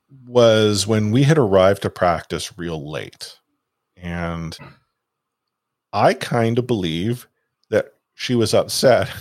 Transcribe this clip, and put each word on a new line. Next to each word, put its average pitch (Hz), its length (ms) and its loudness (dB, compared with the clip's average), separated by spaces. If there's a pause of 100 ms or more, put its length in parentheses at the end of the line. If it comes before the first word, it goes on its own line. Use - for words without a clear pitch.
(260)
was 110 600 4
when 107 240 0
we 127 140 2
had 156 140 4
arrived 98 440 4
to 104 80 -4
practice 82 680 -4
real 80 320 -10
late. - 480 -14 (580)
And 85 600 -8 (1400)
I 131 220 2
kind 117 440 -2
of 120 80 -4
believe 95 600 -4 (440)
that - 240 -2 (200)
she - 200 -6
was 113 200 0
upset - 560 2 (100)